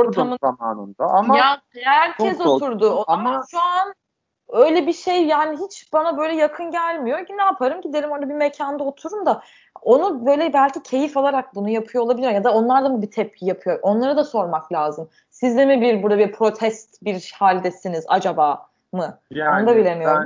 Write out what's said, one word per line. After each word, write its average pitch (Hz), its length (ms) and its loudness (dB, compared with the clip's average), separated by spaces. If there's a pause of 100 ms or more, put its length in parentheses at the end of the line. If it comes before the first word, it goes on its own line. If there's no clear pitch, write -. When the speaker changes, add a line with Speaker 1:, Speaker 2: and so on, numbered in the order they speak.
Speaker 1:
ortamın 190 340 -2
Speaker 2:
zamanında 113 640 -4
ama 226 320 4
Speaker 1:
Ya 277 240 2 (220)
herkes 320 540 0
Speaker 2:
çok 349 80 -2
da 302 60 4
Speaker 1:
oturdu. 269 240 0
Speaker 2:
oturdum 196 220 2
Speaker 1:
O 214 100 -2
zaman 202 260 0
Speaker 2:
ama 262 180 -6
Speaker 1:
şu 349 100 -2
an 359 320 0 (560)
öyle 294 380 4
bir 330 60 0
şey 359 320 -2
yani 311 400 0
hiç - 280 -12
bana 311 240 0
böyle 311 180 -2
yakın 339 360 -2
gelmiyor 339 540 -4
ki 392 120 -14
ne 403 40 0
yaparım? 370 400 0
Giderim 302 300 -4
orada 285 180 -6
bir 285 40 -6
mekanda 294 500 -4
otururum 330 420 -8
da 240 180 0 (380)
onu 277 440 2
böyle 294 280 2
belki 277 300 2
keyif 285 340 -4
alarak 269 380 -2
bunu 202 140 -4
yapıyor 226 340 -2
olabilir 240 280 0
ya 202 120 0
da 240 100 4
onlar 247 300 4
da 269 60 0
mı 240 120 -2
bir 208 100 -6
tepki - 340 -6
yapıyor? 185 360 -2
Onlara 240 360 0
da 302 60 4
sormak 175 500 -4
lazım. 151 360 -4 (200)
Siz 247 280 -2
de 269 80 6
mi 269 160 4
bir 226 220 2
burada 208 160 2
bir 208 120 2
protest 220 760 -4
bir 185 340 -6
haldesiniz 180 680 0
acaba 170 600 0 (240)
mı? 175 280 -6 (120)
Speaker 2:
Yani 151 280 0
Speaker 1:
Onu 220 80 0
da 233 100 6
bilemiyorum 165 480 2